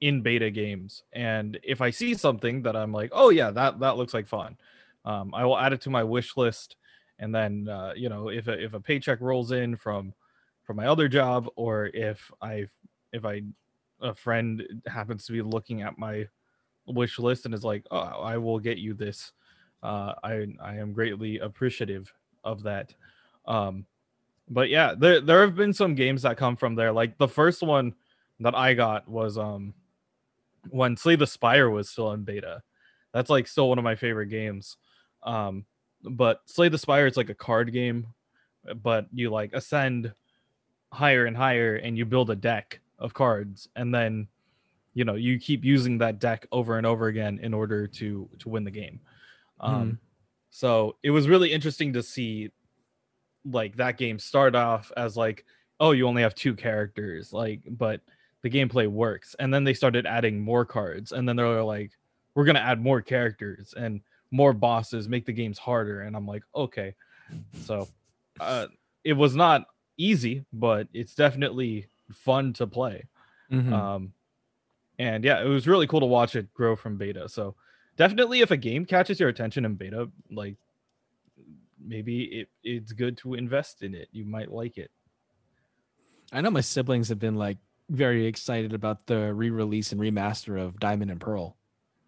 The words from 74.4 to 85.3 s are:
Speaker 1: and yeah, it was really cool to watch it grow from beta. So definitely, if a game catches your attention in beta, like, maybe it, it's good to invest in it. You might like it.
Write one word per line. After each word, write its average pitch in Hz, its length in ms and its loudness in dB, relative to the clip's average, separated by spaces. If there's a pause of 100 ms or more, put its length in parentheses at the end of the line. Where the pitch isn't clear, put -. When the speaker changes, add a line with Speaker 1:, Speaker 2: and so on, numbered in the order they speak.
Speaker 1:
and 113 260 -2
yeah, 131 180 4
it 131 60 0
was 139 200 2
really 175 200 6
cool 156 120 4
to 131 60 4
watch 120 300 4
it 101 180 -6
grow 113 220 2
from 104 220 -8
beta. 95 300 -8
So 95 280 -8 (400)
definitely, 233 460 4
if - 100 4
a 160 60 4
game 120 280 -4
catches 185 340 2
your 156 100 4
attention 117 360 -4
in 107 100 -4
beta, 101 340 -8 (200)
like, 101 280 -10 (1200)
maybe 110 460 -6
it, 107 240 -12 (140)
it's 113 300 -8
good 120 260 -4
to 127 160 -10
invest 123 480 -4
in 98 120 -10
it. 85 180 -16
You 110 120 -12
might 107 260 -8
like 117 280 -10
it. 82 120 -16 (1400)